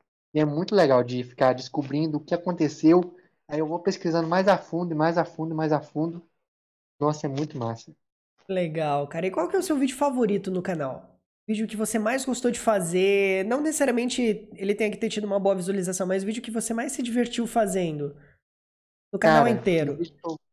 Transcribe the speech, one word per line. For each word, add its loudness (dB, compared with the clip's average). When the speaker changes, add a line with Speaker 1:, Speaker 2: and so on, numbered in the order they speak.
Speaker 1:
E 0
é 4
muito -2
legal 6
de -4
ficar 2
descobrindo -4
o -8
que -6
aconteceu. 2
Aí -4
eu -2
vou -4
pesquisando 0
mais 2
a 6
fundo, -4
e -2
mais 2
a 2
fundo, -6
e -4
mais 0
a 2
fundo. -6
Nossa, 0
é -6
muito -6
massa. -8
Speaker 2:
Legal, -2
cara. -4
E -2
qual -2
que 0
é 2
o 0
seu 0
vídeo 0
favorito 0
no -2
canal? -6
Vídeo -2
que -12
você -2
mais 0
gostou 0
de -4
fazer? 2
Não 0
necessariamente 0
ele -2
tenha 0
que -8
ter -2
tido -4
uma 0
boa 4
visualização, -2
mas 0
o -6
vídeo -4
que -12
você -4
mais -4
se -6
divertiu -2
fazendo -2
no -4
canal 6
Speaker 1:
Cara, 4
Speaker 2:
inteiro. 2
Speaker 1:
o -6
vídeo -6
que -14
eu, -6